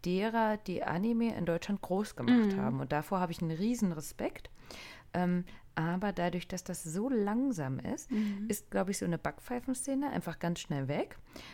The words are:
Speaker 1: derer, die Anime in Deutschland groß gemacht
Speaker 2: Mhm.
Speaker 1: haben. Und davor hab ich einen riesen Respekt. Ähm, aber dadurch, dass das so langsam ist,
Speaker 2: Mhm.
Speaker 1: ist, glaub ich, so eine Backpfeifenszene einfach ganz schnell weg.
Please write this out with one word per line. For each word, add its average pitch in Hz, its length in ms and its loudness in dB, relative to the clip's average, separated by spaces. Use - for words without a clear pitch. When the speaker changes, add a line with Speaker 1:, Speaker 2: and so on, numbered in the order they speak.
Speaker 1:
derer, 214 500 4
die 190 260 -4
Anime 226 540 2
in - 100 0
Deutschland 175 360 0
groß 202 340 0
gemacht 233 400 6
Speaker 2:
Mhm. 190 40 2
Speaker 1:
haben. 139 200 2
Und 131 120 -4
davor 151 280 0
hab 175 100 2
ich 170 120 -4
einen 165 100 0
riesen 208 400 2
Respekt. - 580 -6
Ähm, 180 320 2
aber 185 360 0
dadurch, 175 340 0
dass 185 160 -6
das - 220 -8
so 185 240 -2
langsam 208 720 2
ist, - 320 -6
Speaker 2:
Mhm. 208 360 0
Speaker 1:
ist, - 220 -4
glaub 190 180 2
ich, 196 100 -2
so 202 80 -2
eine 170 120 0
Backpfeifenszene 262 920 -2
einfach - 280 -2
ganz 170 220 -2
schnell 139 260 -2
weg. 147 320 -2